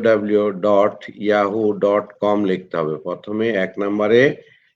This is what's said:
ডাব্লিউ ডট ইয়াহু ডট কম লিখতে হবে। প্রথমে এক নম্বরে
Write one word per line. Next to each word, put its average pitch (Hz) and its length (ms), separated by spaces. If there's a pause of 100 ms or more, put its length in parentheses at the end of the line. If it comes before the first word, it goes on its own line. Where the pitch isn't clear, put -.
ডাব্লিউ 104 360 (220)
ডট 101 320 (280)
ইয়াহু 104 360 (220)
ডট 104 220 (180)
কম 104 140 (120)
লিখতে 92 280
হবে। 78 180 (100)
প্রথমে 107 420 (160)
এক 92 80 (100)
নম্বরে 104 400 (540)